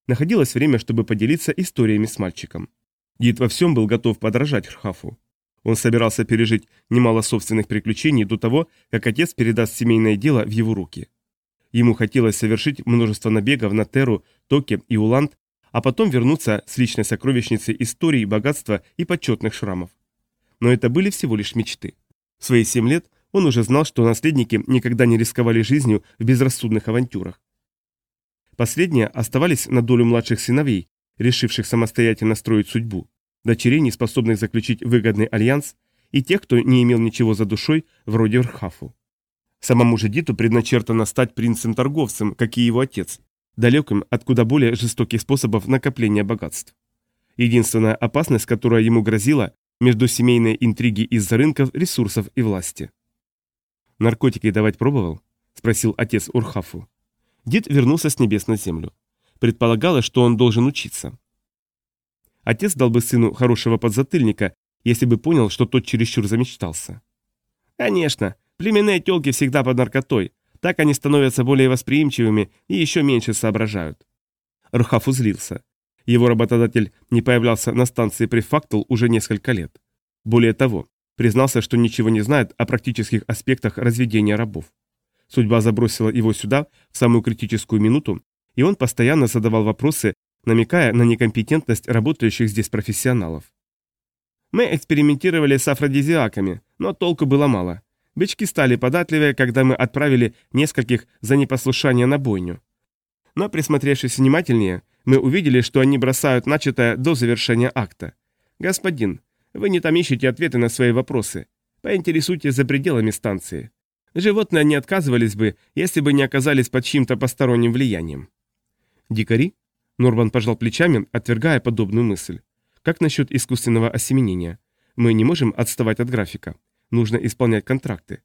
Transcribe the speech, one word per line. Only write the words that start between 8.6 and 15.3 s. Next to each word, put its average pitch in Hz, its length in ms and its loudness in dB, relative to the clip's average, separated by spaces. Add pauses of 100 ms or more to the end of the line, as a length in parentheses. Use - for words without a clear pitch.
как 113 160 -4
отец 135 280 -2
передаст 113 400 0
семейное 110 420 2
дело 120 280 0
в 104 60 -8
его 110 240 -2
руки. 87 340 -10 (640)
Ему 117 220 4
хотелось 113 420 0
совершить 113 500 -2
множество 117 440 0
набегов 107 420 0
на 107 120 0
Терру, 131 400 -2 (240)
Токи 135 400 0
и 113 80 -2
Уланд, 123 400 0 (340)